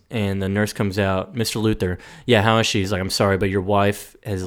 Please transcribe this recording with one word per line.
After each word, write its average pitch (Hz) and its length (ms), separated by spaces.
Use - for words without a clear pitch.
and 98 320
the 95 60
nurse 101 240
comes 101 260
out. 95 380
"Mister 113 240
Luther, 107 380
yeah, 113 160
how 113 160
is 113 80
she?" 107 140
He's 95 100
like, 92 120
"I'm 92 80
sorry, 98 260
but 98 140
your 98 100
wife 101 640
has 95 220